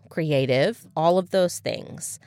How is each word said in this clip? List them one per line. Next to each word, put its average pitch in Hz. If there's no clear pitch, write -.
creative, 143
all 170
of 180
those 180
things. -